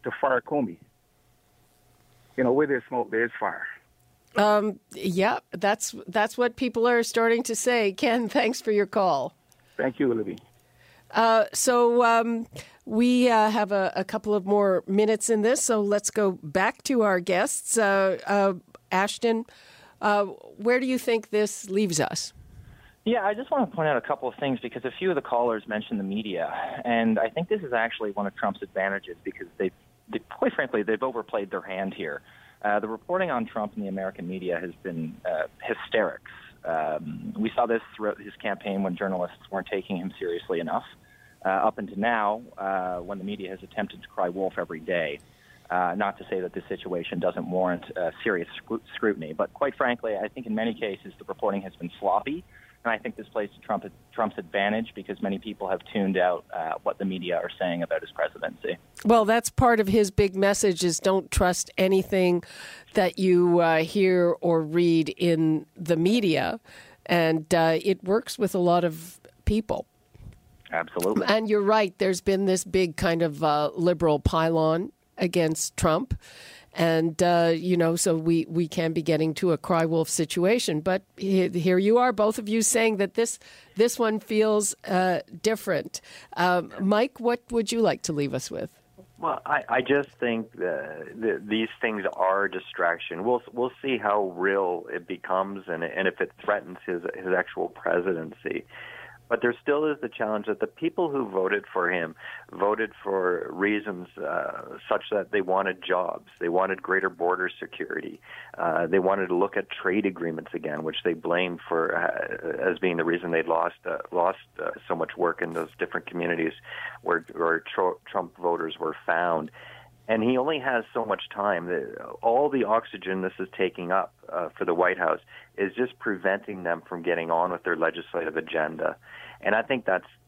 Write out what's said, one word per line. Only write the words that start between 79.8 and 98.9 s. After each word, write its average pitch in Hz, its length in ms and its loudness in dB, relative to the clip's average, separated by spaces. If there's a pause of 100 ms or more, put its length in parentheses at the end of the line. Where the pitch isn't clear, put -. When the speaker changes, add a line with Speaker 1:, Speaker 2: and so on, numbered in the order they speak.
Speaker 2:
wolf 160 220 2
situation. 180 720 0
But 190 200 0 (160)
he-, 190 320 2
here 180 300 2
you 214 180 6
are, 247 160 4
both 214 240 2
of 214 100 -8
you, 220 140 2
saying 226 360 2
that 196 180 -2
this, 233 240 0 (360)
this 240 220 2
one 220 220 2
feels, 214 560 2 (120)
uh, 185 340 2 (200)
different. 208 580 -2 (380)
Um, 180 420 2
Mike, 208 400 2
what 240 220 0 (100)
would 233 200 0
you 233 100 2
like 214 220 2
to 165 100 -4
leave 143 200 0
us 135 180 -6
with? - 180 -6 (480)
Speaker 4:
Well, - 280 -4
I, 143 220 0
I 127 140 2
just 139 280 2 (100)
think, 113 360 -2
uh, 78 480 -4 (180)
th-, 95 240 0
these 107 220 0 (140)
things 107 220 -2 (100)
are 95 320 2
a 92 60 -4
distraction. 87 760 -4
We'll, 120 160 2 (100)
we'll 123 300 -4
see 131 160 -2
how 104 400 0
real 92 520 0
it 87 180 -8
becomes 95 600 -4
and, 82 160 -4
and 92 240 -2
if - 140 -2
it - 100 -4 (140)
threatens 92 400 -2
his, 87 160 -4 (140)
his 92 200 -2
actual 90 340 -2
presidency. 87 920 -2 (640)